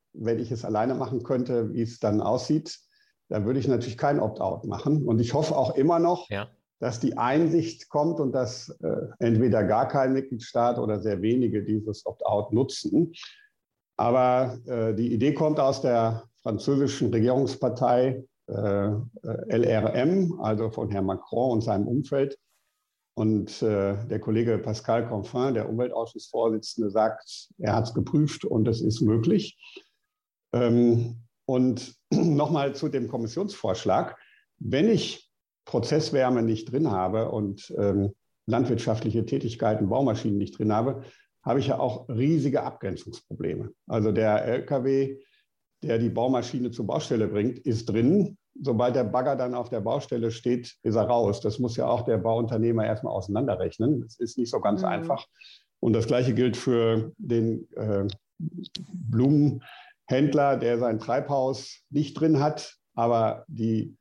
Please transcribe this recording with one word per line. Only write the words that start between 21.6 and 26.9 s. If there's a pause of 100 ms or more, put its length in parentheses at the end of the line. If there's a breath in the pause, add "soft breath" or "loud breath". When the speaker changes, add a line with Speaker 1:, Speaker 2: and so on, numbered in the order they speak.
Speaker 1:
seinem
Umfeld. (800)
Und,
äh, (120)
der
Kollege
Pascal
Canfin,
der
Umweltausschussvorsitzende,
sagt, (100)